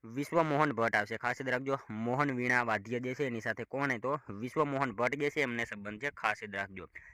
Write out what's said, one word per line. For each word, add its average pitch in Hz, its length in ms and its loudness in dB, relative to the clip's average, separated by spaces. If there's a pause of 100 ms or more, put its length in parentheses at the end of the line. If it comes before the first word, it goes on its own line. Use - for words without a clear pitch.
વિશ્વમોહન 147 640 2
ભટ્ટ 113 240 2
આવશે. 107 220 2
ખાસ 123 240 -2
યાદ 135 80 -4
રાખજો, 131 300 0 (100)
મોહન 120 420 2
વીણા 123 320 2
વાદ્ય 110 360 0
જે 127 140 -4
છે 143 120 -2
એની 117 160 -2
સાથે 113 220 -4
કોને? 131 360 0
તો 135 200 0 (100)
વિશ્વમોહન 135 640 0
ભટ્ટ 120 240 2
જે 147 140 2
છે 151 120 0
એમને 117 240 0
સંબંધ 104 380 -8
છે, 143 60 -2
ખાસ 107 340 0
યાદ 101 120 -8
રાખજો. 98 300 -4 (280)